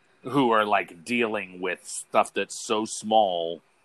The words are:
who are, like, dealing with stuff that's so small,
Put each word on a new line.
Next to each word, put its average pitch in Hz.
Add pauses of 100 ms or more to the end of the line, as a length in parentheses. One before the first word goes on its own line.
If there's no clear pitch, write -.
(240)
who 131
are, 110
like, 90
dealing 107
with 90
stuff -
that's 98
so 110
small, 92 (220)